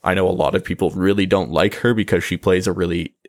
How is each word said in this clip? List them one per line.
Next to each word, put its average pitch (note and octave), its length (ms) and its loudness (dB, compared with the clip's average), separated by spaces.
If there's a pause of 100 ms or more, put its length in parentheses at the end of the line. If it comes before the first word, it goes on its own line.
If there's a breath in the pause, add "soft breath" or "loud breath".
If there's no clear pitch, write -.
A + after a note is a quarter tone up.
I F#2 120 0
know F#2+ 120 2
a F#2 60 2
lot D#2+ 220 0
of F#2 100 0
people F2+ 260 -2
really G2 360 2
don't F#2 240 0
like F2 260 0
her A#2+ 160 0
because G2+ 320 0
she F2+ 140 -4
plays F#2 280 0
a F#2 60 0
really F2 420 -4 (140)